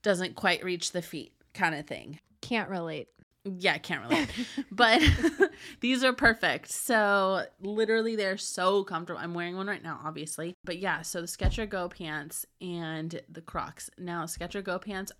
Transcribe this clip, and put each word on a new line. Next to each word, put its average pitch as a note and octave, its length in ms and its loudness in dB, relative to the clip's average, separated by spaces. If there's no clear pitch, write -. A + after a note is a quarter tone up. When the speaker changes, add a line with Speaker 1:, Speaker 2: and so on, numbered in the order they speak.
Speaker 1:
doesn't F#3 320 2
quite F3+ 300 2
reach F3+ 260 -2
the F3+ 100 -4
feet E3 320 -10
kind D#3+ 220 2
of D3 100 -8
thing. C3+ 320 -12
Speaker 2:
Can't G#3+ 280 -2
relate. E3 380 -6
Speaker 1:
Yeah, F3+ 340 2
can't C#3+ 240 -4
relate. D4+ 260 0
Speaker 2:
<laughs> - 220 -8
Speaker 1:
But A#3 280 6
<laughs> - 360 -2
these B3 220 2
are C4 100 6
perfect. G#3+ 600 2
So G3+ 720 4
literally A3 560 2
they're G3 200 0
so F#3+ 460 2
comfortable. F3 400 -6
I'm F3 100 -4
wearing E3+ 240 -4
one F#3+ 120 -4
right G3+ 140 -4
now, D#3+ 220 -8
obviously. D#3+ 500 -6
But F3 140 -6
yeah, E3+ 240 -2
so E3+ 180 -6
the F3 80 -8
Skechers G#3 400 0
Go F3+ 200 -4
pants D#3 560 -8
and E3 680 -6
the E3 140 -16
Crocs. - 540 -8
Now, F3 280 -6
Skechers F3 400 -8
Go F#3 160 -4
pants G3 400 -8